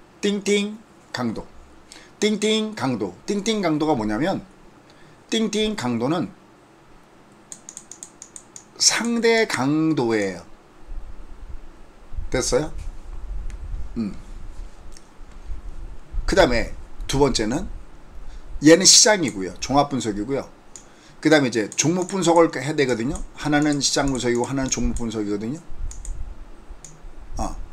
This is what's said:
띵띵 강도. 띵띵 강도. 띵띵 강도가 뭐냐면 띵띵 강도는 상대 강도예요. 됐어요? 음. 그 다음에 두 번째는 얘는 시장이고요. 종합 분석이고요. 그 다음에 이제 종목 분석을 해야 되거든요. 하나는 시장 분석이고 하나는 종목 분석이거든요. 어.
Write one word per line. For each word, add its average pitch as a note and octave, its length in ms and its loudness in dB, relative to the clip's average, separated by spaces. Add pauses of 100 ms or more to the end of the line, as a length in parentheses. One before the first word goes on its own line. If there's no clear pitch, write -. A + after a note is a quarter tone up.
(200)
띵띵 G3+ 580 0 (360)
강도. A2 340 -4 (720)
띵띵 G#3+ 560 2
강도. G#2+ 400 -2 (100)
띵띵 G#3 360 -2
강도가 D#3 340 2
뭐냐면 A#2 500 0 (840)
띵띵 G#3+ 480 0
강도는 B2 520 -2 (2500)
상대 A3+ 720 4
강도예요. B2 960 2 (1900)
됐어요? C3 440 0 (1200)
음. G#2+ 180 -4 (2000)
그 - 100 0
다음에 B2 380 4 (340)
두 C3+ 120 2
번째는 B2 500 2 (960)
얘는 E3+ 200 10
시장이고요. G#2 720 4
종합 C#3 300 2
분석이고요. A#2 600 -4 (720)
그 D3+ 100 4
다음에 D3 200 6
이제 G#2+ 220 0
종목 F3 360 0
분석을 E3+ 480 6
해야 C#3 200 -4
되거든요. C3 460 0 (140)
하나는 D3 460 2
시장 C#3 260 2
분석이고 B2 380 0
하나는 C3+ 260 -2
종목 A#2+ 240 0
분석이거든요. A2 640 -4 (1800)
어. - 180 -4 (180)